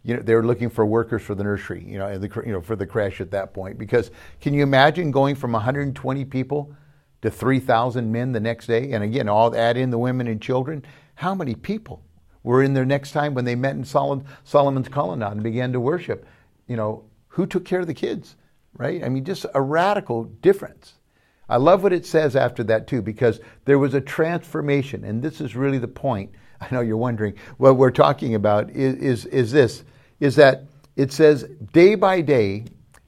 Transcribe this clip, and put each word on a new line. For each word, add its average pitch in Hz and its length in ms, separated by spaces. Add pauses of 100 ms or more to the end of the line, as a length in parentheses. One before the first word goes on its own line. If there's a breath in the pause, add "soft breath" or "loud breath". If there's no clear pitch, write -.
You 117 120
know, 120 60
they 113 140
were 113 100
looking 117 240
for 110 160
workers 110 340
for 104 140
the 98 80
nursery, 98 420
you 98 140
know, 98 80
and 98 160
the 101 60
cr-, - 180
you 117 60
know, 95 100
for 110 140
the 95 100
creche 101 340
at 92 120
that 95 200
point. 95 240
Because 117 360 (280 loud breath)
can 143 140
you 143 80
imagine 143 480
going 135 240
from 127 200
a 113 40
hundred 139 300
and 135 80
twenty 131 280
people 139 500 (460 soft breath)
to 110 100
three 131 280
thousand 120 520
men 120 220
the 117 80
next 113 280
day? 120 240
And 107 120
again, 110 240
all 113 260
add 117 220
in 127 140
the 117 80
women 127 300
and 107 120
children. 131 440 (320 loud breath)
How 180 180
many 143 220
people - 460 (420)
were 127 180
in 139 120
there 131 100
next 135 280
time 147 220
when 123 120
they 120 100
met 135 180
in 143 80
Solom-, 139 420 (200 loud breath)
Solomon's 139 440
Colonnade 143 440
and 107 100
began 120 300
to 123 80
worship? 139 440 (440 soft breath)
You 123 80
know, 110 280 (240)
who - 180
took 180 180
care 180 160
of 175 80
the 151 60
kids, - 420 (400)
right? 160 260
I 147 60
mean, 131 160
just - 200 (100)
a 135 60
radical 156 640
difference. - 720 (520)
I 117 120
love 175 240
what 190 100
it 175 140
says 156 300
after 127 280
that, 110 220
too, 123 160
because 110 360 (280 loud breath)
there 139 120
was 135 140
a 139 80
transformation, 143 1040
and 110 180
this 156 200
is 117 120
really 135 220
the 123 100
point. 127 440 (280 soft breath)
I - 120
know 127 100
you're 113 160
wondering. 110 380 (240 loud breath)
What 131 180
we're 127 140
talking 143 440
about 104 360
is, 131 240
is, 131 320
is 123 260
this, 135 320 (360 soft breath)
is 143 160
that 139 280 (320)
it 139 160
says, 151 340 (280)
"Day 185 220
by 190 260
day, 110 420 (440)